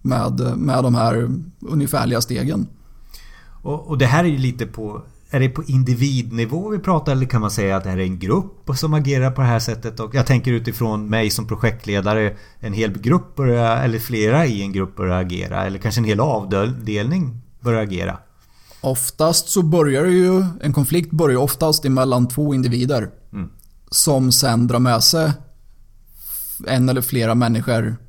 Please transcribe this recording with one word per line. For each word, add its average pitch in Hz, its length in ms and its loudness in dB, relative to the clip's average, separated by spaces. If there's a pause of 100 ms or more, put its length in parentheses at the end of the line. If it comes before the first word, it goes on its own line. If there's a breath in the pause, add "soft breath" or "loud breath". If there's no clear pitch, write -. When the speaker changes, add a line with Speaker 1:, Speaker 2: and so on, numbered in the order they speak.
Speaker 1:
med, 123 380 -2 (160)
med 131 280 0
de 123 100 4
här 117 360 0 (300)
ungefärliga 139 600 -2
stegen. 120 460 -4 (960 soft breath)
Speaker 2:
Och, 151 240 -8
och 147 100 -2
det 127 80 4
här 151 180 4
är 175 40 4
ju 143 100 0
lite 123 280 -2
på, 107 360 -10 (280)
är 131 100 0
det 131 80 4
på 160 160 -4
individnivå 127 1040 0
vi 214 100 -4
pratar, 165 340 0
eller 131 140 0
kan 123 140 0
man 107 100 -2
säga 95 260 0
att 92 80 -2
det 98 60 -4
här 92 80 -2
är 95 60 0
en 92 140 -4
grupp 151 580 -2
som 156 180 0
agerar 135 360 2
på 127 100 -4
det 131 60 4
här 117 120 2
sättet? 113 420 -6
Och 110 140 -8
jag 131 120 2
tänker 127 260 2
utifrån 110 560 -2
mig 107 220 0
som 110 160 -4
projektledare, 107 920 -2 (240 loud breath)
en 107 120 -8
hel 107 280 -2
grupp 135 360 0
börjar, 120 480 2
eller 113 140 0
flera 117 480 2
i 104 160 -2
en 98 100 -6
grupp 95 240 -4
börjar 92 240 -2
agera, 92 460 -4
eller 98 120 -6
kanske 113 220 -2
en 113 40 2
hel 107 160 0
avdelning 113 1200 -2 (220)
börjar 117 200 0
agera? 92 360 -6 (640 soft breath)
Speaker 1:
Oftast - 680 0
så 190 140 2
börjar 151 420 4
det 185 80 4
ju, 185 320 4 (160)
en 147 120 0
konflikt 165 380 0
börjar 151 280 4
oftast 156 460 0
emellan 131 440 2
två 147 260 -2
individer 120 560 0 (220)
Speaker 2:
Mm. 98 180 -10 (400)
Speaker 1:
som 131 420 2
sen 120 340 4
drar 120 120 2
med 120 240 4
sig 160 300 4 (1300 loud breath)
en 127 220 2
eller 127 120 0
flera 117 340 0
människor 117 640 0 (120)